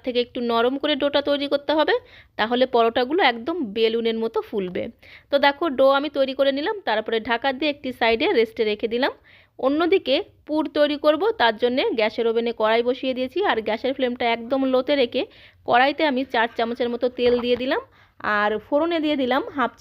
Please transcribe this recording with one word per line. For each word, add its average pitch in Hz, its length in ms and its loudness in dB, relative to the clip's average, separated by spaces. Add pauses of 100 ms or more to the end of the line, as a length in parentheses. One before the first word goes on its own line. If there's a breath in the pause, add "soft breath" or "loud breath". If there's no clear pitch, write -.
থেকে 247 200 -2
একটু 240 140 -10 (120)
নরম 233 300 2
করে 302 200 0
ডোটা 285 280 0
তৈরি 285 240 -2
করতে 285 260 -2
হবে, 320 160 2 (440 loud breath)
তাহলে 240 240 0 (120)
পরোটাগুলো 247 460 2 (100)
একদম 240 260 -6 (180)
বেলুনের 226 480 0
মতো 226 160 -4 (100)
ফুলবে। 185 340 -6 (480 loud breath)
তো 285 40 0 (100)
দেখো 285 200 2 (140)
ডো 269 80 6 (120)
আমি 294 180 -4
তৈরি 269 220 0
করে 277 180 4
নিলাম, 330 180 -4 (120)
তারপরে 220 300 -2 (120)
ঢাকা 233 280 0
দিয়ে 302 160 0
একটি 285 160 -8 (100)
সাইডে 226 260 2 (120)
রেস্টে 233 340 0
রেখে 214 220 -4
দিলাম। 262 200 0 (460 soft breath)
অন্যদিকে 302 560 2 (320)
পুর 302 160 0 (140)
তৈরি 294 280 2
করব, 302 160 4 (200)
তার 226 200 4
জন্যে 247 220 0 (160)
গ্যাসের 226 280 0
ওভেনে 233 320 0
কড়াই 220 280 2
বসিয়ে 262 300 -2
দিয়েছি 254 220 -4 (100)
আর 233 80 0 (100)
গ্যাসের 247 300 -2
ফ্লেমটা 247 280 -2 (100)
একদম 240 260 -4 (120)
লোতে 262 280 0
রেখে 240 200 0 (460 loud breath)
কড়াইতে 277 440 2
আমি 254 100 -2 (120)
চার 233 240 0
চামচের 240 360 -2
মতো 240 120 -4 (120)
তেল 240 160 4 (100)
দিয়ে 247 180 2
দিলাম 294 200 -2 (560 soft breath)
আর 208 140 2 (140)
ফোড়নে 330 400 0
দিয়ে 302 160 0
দিলাম 254 200 2 (140)
হাফ 240 260 0